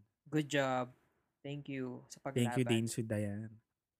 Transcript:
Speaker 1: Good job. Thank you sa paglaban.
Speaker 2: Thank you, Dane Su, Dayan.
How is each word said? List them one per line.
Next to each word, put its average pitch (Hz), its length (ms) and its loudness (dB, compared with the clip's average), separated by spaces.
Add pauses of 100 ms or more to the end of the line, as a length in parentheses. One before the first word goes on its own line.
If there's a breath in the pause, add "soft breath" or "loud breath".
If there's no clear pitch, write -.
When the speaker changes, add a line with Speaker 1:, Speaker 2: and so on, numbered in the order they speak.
(260)
Speaker 1:
Good 147 240 0
job. 131 420 2 (480)
Thank 143 300 -8
you 127 380 -6
sa - 120 -18
paglaban. 135 220 0
Speaker 2:
Thank 117 140 2
you, 131 100 4
Dane 113 220 4
Su, - 120 -4
Dayan. 107 520 -2 (480)